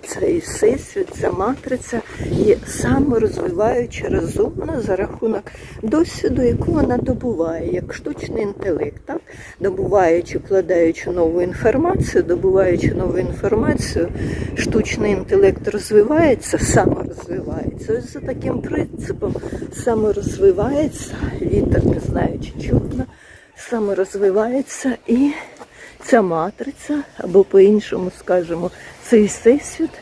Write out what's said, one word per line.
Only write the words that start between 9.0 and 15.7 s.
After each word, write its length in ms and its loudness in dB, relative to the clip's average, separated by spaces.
так? 160 -8
Добуваючи, 800 2
вкладаючи 760 2
нову 300 2
інформацію, 840 2
добуваючи 680 2
нову 240 -2
інформацію, 920 0
штучний 560 0
інтелект 560 2
розвивається, 920 2